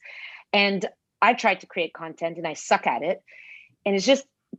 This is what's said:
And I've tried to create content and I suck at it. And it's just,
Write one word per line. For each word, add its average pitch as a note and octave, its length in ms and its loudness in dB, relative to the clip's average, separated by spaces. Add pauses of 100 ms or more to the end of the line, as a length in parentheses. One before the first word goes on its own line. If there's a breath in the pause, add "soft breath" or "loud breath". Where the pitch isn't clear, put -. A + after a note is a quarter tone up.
(520 loud breath)
And G3+ 340 2 (360)
I've A#3 160 6
tried G3 240 2
to - 60 -20
create E3 260 -4
content E3 440 -8
and E3+ 100 -6
I D3+ 80 -8
suck - 320 0
at B2+ 160 -2
it. F3 200 -4 (640 loud breath)
And G3 100 2
it's F#3+ 100 0
just, C4+ 200 4 (340)